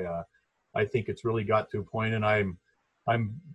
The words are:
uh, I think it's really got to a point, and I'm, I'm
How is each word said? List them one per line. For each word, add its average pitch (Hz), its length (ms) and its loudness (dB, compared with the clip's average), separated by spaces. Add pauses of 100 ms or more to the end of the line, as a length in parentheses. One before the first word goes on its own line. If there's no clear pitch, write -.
uh, 85 180 -4 (540)
I 107 80 2
think 107 240 -2
it's - 160 -6
really 113 200 0
got 107 260 2
to 107 100 -4
a - 20 -2
point, 110 320 -2
and 107 100 0
I'm, 104 320 2 (500)
I'm 113 320 0 (160)